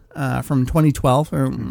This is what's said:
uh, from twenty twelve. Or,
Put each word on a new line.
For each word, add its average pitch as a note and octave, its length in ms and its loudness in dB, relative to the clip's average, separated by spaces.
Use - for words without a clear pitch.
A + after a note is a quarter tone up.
uh, C3 280 -4
from C3 240 0
twenty D#3 260 2
twelve. C#3 400 2
Or, C3+ 200 0